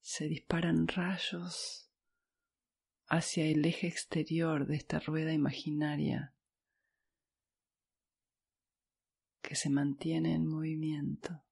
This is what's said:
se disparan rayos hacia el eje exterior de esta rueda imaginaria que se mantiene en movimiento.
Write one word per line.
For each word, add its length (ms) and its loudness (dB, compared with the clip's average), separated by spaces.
se 260 -6
disparan 600 2
rayos 1040 -4
hacia 400 2
el 180 4
eje 220 2
exterior 800 0
de 100 0
esta 240 -2
rueda 320 -2
imaginaria 1000 0
que 100 -8
se 160 0
mantiene 640 2
en 140 2
movimiento. 1040 -2